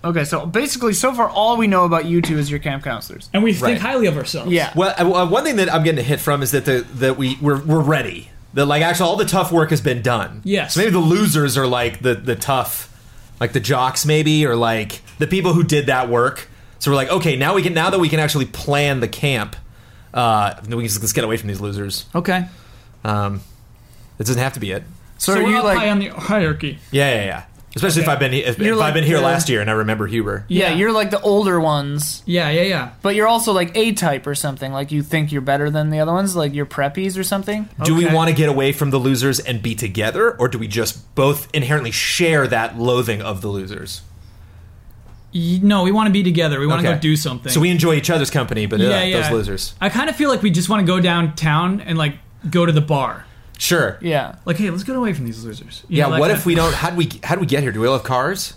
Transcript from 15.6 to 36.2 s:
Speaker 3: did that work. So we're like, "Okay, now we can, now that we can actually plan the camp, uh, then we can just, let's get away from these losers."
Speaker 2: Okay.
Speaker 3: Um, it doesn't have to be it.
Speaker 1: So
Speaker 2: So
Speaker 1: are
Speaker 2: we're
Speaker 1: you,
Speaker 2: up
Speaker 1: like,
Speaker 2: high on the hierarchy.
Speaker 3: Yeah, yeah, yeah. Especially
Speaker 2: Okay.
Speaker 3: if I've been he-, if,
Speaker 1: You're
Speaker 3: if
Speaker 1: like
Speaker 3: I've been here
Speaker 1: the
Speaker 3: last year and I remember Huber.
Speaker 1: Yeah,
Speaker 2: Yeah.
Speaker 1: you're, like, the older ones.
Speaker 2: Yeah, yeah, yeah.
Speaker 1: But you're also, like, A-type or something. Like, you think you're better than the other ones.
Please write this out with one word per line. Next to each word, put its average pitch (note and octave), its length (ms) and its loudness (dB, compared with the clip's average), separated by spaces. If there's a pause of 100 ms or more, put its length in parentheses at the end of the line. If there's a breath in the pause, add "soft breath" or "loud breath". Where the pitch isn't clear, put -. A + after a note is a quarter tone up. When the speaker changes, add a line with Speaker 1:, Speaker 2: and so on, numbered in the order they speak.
Speaker 3:
did D3 240 2
that B2+ 220 0
work. A#2+ 380 0 (320 soft breath)
So - 120 -2
we're C#3+ 40 4
like, C3+ 160 0
"Okay, E3 240 0
now D3 200 0
we F#3+ 80 4
can, E3+ 100 0
now E3 160 0
that G3 100 2
we E3 80 2
can D#3 120 0
actually D3 260 0
plan C#3+ 560 0
the A#2 60 0
camp, B2 480 -2 (580 soft breath)
uh, A2 400 2 (100)
then A#2 140 -6
we A#2+ 60 -2
can A2+ 60 -4
just, G#2 120 -4
let's A2 120 -2
get B2 100 0
away A2 140 0
from G#2 120 -6
these G2 100 -6
losers." G2+ 460 -6 (100)
Speaker 2:
Okay. F3+ 300 0 (580 loud breath)
Speaker 3:
Um, G2+ 380 -2 (800 soft breath)
it G#2 60 -4
doesn't B2 160 0
have C3 120 -2
to - 60 -12
be G2+ 120 -6
it. F#2+ 120 -6 (340)
Speaker 1:
So - 160 0
Speaker 2:
So G3 60 2
Speaker 1:
are G#3 40 2
Speaker 2:
we're G3+ 80 2
Speaker 1:
you, A3+ 60 4
Speaker 2:
up B3 80 2
Speaker 1:
like, G3+ 140 2
Speaker 2:
high G#3 100 0
on G3+ 100 2
the G3 100 -2
hierarchy. D#3 720 -2 (120)
Speaker 3:
Yeah, C#3 220 2
yeah, G#2 120 -2
yeah. F2 180 -8 (320)
Especially E3+ 260 0
Speaker 2:
Okay. D3+ 100 0
Speaker 3:
if - 20 2
I've B2 60 -2
been C3 140 0
he-, C#3 100 0
if, B2 140 -2
Speaker 1:
You're G#3 160 2
Speaker 3:
if A3 60 0
Speaker 1:
like F3+ 80 2
Speaker 3:
I've D3+ 80 0
been D#3+ 80 2
here D#3 140 2
Speaker 1:
the C3+ 60 2
Speaker 3:
last C3+ 260 0
year A2+ 120 2
and G#2 80 -2
I A2 40 0
remember G#2+ 340 0
Huber. G2+ 400 -4
Speaker 1:
Yeah, F3+ 220 2
Speaker 2:
Yeah. D#3+ 80 -2
Speaker 1:
you're, G#3+ 140 2
like, G#3+ 200 0
the G3+ 100 -2
older G3+ 380 2
ones. D3 680 -2
Speaker 2:
Yeah, F3 240 0
yeah, E3 140 2
yeah. D#3 260 -2 (140)
Speaker 1:
But G3+ 100 0
you're G#3+ 140 2
also, A3+ 260 2
like, F3 240 0
A-type G3+ 480 0
or C#3+ 80 -4
something. C#3 400 -6
Like, C#3 180 -6
you D3 120 0
think D3+ 280 -2
you're C#3 100 -2
better C#3 280 0
than D3+ 220 0
the D#3 80 0
other D#3 120 2
ones. F#3+ 240 0